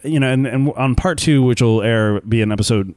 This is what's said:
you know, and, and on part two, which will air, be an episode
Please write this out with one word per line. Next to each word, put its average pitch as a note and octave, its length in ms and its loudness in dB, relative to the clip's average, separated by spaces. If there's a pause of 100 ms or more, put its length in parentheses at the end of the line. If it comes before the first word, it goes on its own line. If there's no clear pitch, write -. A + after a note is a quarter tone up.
you D3+ 160 -2
know, C3 120 2
and, C3 140 0
and C3+ 280 -2
on C3 200 -2
part E3+ 240 -2
two, D3 240 2
which B2 180 2
will A2 220 2
air, G#2+ 400 0
be A2 220 -2
an G#2+ 80 0
episode G#2 460 -2